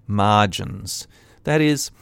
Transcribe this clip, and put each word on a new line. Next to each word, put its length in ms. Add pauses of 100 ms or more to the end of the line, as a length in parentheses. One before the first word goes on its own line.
margins. 1000 (360)
That 160
is, 320 (100)